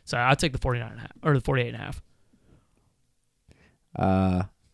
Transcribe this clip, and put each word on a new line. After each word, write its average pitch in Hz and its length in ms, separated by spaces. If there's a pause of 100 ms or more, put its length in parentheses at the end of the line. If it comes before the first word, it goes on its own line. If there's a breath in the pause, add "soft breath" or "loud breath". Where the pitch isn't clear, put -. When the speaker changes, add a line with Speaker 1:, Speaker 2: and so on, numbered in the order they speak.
Speaker 1:
So - 140
I'll 127 180
take 160 160
the 127 60
forty-nine 120 340
and 110 80
a - 40
half - 80 (120)
or 156 100
the 135 80
forty-eight 127 320
and - 40
a - 20
half. - 220 (1900)
Speaker 2:
Uh, 92 480 (300)